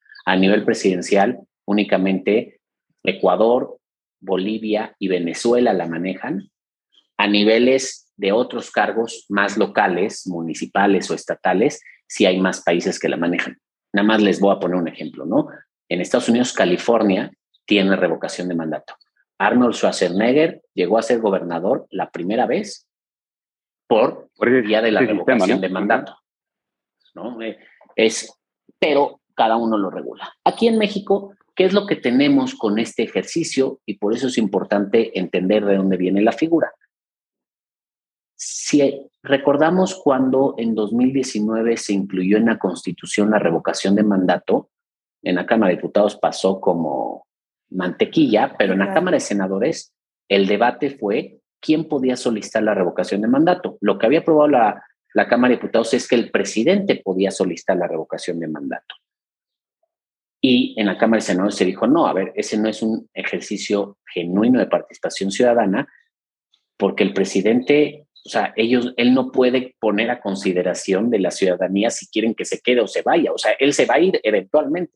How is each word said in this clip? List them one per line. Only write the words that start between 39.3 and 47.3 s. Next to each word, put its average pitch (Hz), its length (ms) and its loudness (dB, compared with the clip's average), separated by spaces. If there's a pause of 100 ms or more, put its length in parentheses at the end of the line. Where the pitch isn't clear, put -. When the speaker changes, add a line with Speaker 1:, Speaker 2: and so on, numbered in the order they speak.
Speaker 1:
cuando 131 540 2
en 113 180 -2
dos 107 200 -2
mil 127 180 2
diecinueve 113 640 -2
se - 160 -6
incluyó 95 460 0
en 113 80 2
la 113 120 2
Constitución 101 720 -4
la 98 80 2
revocación 85 560 -2
de 107 80 2
mandato, 98 680 0 (520)
en 92 120 -2
la 90 100 -4
Cámara 110 260 2
de 87 60 0
Diputados 104 400 0
pasó 95 420 -2
como 73 680 -4 (420)